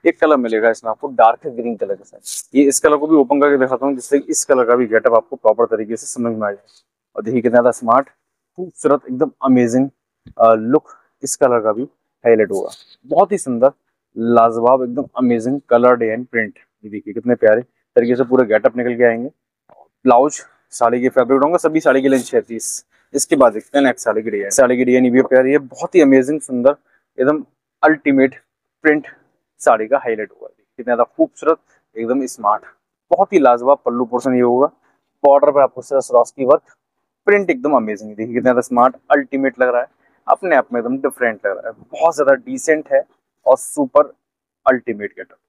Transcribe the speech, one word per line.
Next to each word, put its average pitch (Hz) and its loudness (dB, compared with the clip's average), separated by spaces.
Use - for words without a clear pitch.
एक 165 0
color 156 2
मिलेगा 113 0
इसमें 113 -4
आपको 139 -10
dark 117 2
green 120 -8
color 98 -8
के 98 -20
साथ, - -18
ये 143 4
इस 139 0
color 151 2
को 151 -4
भी 160 2
ओपन 139 2
करके 143 2
दिखाता 131 -2
हूँ 139 -2
जिससे 135 -4
इस - -6
color 127 2
का 120 2
भी 123 0
getup 110 0
आपको 113 0
proper 113 0
तरीके 110 -6
से - -16
समझ 117 -6
में 107 -6
आ 101 -4
जाए। 101 -16
और 110 -8
देखिए 117 -4
कितना 117 0
ज्यादा 120 4
smart, 123 0
खूबसूरत, 156 -2
एकदम 127 -6
amazing, 127 0
अ, 113 4
लुक 113 -2
इस - -8
color 123 0
का 107 -2
भी 117 -6
highlight 110 2
होगा। 95 -6
बहुत 180 0
ही 202 -4
सुंदर, 127 0
लाजवाब, 117 2
एकदम 120 -8
amazing 123 -2
colored 120 4
and 113 -4
print। 113 -6
ये 107 -20
देखिए 104 -14
कितने 120 -2
प्यारे 110 2
तरीके 120 2
से 127 -2
पूरे 127 2
getup 110 0
निकल 120 -4
के 123 0
आएंगे। 117 0
ब्लाउज, 127 2
साड़ी 120 -2
की 123 0
fabric 131 0
होगा, 165 0
सभी 156 0
साड़ी 135 2
की 135 4
length 131 0
छत्तीस। - -6
इसके 143 -2
बाद 123 4
देखते 110 -8
हैं 139 2
next - -4
साड़ी 107 -2
की 113 -6
डिजाइन। 101 -6
साड़ी 123 2
की 127 0
डिजाइन 127 2
ये 123 0
भी 127 2
प्यारी 131 2
है, 147 0
बहुत 147 -8
ही 170 6
amazing, 135 2
सुंदर, 131 0
एकदम 143 0
ultimate 139 2
print 151 0
साड़ी 110 0
का 135 0
highlight 110 -6
होगा। - -20
देखिए - -20
कितना 120 -4
ज्यादा 117 0
खूबसूरत, - -2
एकदम 127 -4
smart, 107 -4
बहुत 196 0
ही 185 4
लाजवाब 123 2
पल्लू 120 -4
portion 123 -4
ये 123 0
होगा। 123 0
border 143 6
पर 139 2
आपको 127 -2
इस - -20
तरह 139 0
सरोस्की 123 -2
वर्क, 143 2
प्रिंट 202 0
एकदम 143 -2
amazing। 107 -4
देखिए 110 -10
कितना 120 -2
ज्यादा 123 2
smart, 123 0
ultimate 135 -2
लग 127 2
रहा 123 -2
है, - -10
अपने 175 0
आप 123 0
में 120 -2
एकदम 123 -6
different 127 -4
लग 95 -4
रहा 113 -12
है, 110 -14
बहुत 160 0
ज्यादा 139 2
decent 131 -4
है 139 2
और 131 4
super 143 -2
ultimate 113 -4
गेटअप। - -20